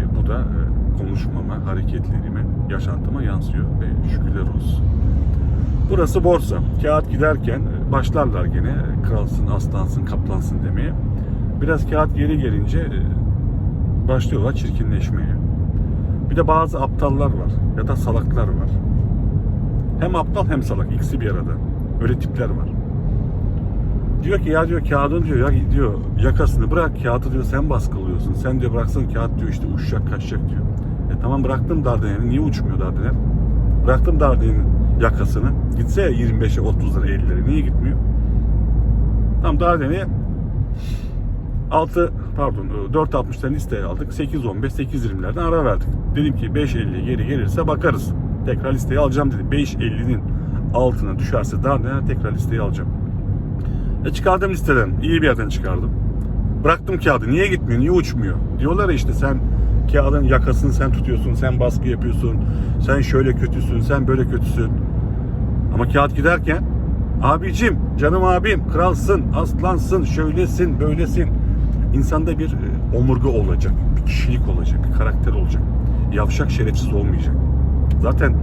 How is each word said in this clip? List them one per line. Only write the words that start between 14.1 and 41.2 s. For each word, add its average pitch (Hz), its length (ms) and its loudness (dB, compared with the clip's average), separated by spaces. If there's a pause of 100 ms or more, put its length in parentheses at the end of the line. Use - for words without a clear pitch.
çirkinleşmeye. - 840 0 (920)
Bir - 60 0
de 160 120 2
bazı 160 340 2
aptallar 139 460 0
var 127 240 0 (260)
ya - 100 0
da 104 80 0
salaklar 113 520 0
var. - 220 0 (1300)
Hem - 160 0
aptal 175 320 -2
hem 139 160 0
salak, - 280 -2
ikisi - 300 -2
bir 107 100 -2
arada. 95 200 -2 (500)
Öyle 120 180 0
tipler - 300 -2
var. - 200 -2 (1500)
Diyor 196 160 2
ki, - 100 -2
"Ya," 160 180 2
diyor, - 220 0
"kağıdın," 143 340 2
diyor, 156 140 0
"ya," 131 340 2
diyor, 123 220 2 (260)
"yakasını 147 520 2
bırak, 160 320 0
kağıdı," 123 280 0
diyor, 131 120 0
"sen 143 260 0
baskılıyorsun. - 640 -2
Sen," 127 260 -2
diyor, 120 140 0
"bıraksan 113 360 0
kağıt," 113 300 -2
diyor, - 100 -2
"işte - 260 -4
uçacak, - 360 -2
kaçacak," - 380 -4
diyor. - 120 -4 (500)
E - 100 -2
tamam, 135 220 0
bıraktım 135 420 0
Dardanel'i, 107 440 0
niye 120 120 2
uçmuyor - 380 0
Dardanel? - 340 0 (720)
Bıraktım 127 340 4
Dardanel'in 120 440 4 (380)
yakasını. 107 500 2 (260)
Gitse 147 240 0
ya 185 80 2
yirmi 117 320 0
beşe, - 200 2
otuzlara, - 460 0
ellilere, - 400 0
niye 151 140 2
gitmiyor? - 360 0 (1400)
Tamam, 156 180 0
Dardanel'i 170 460 0 (1700)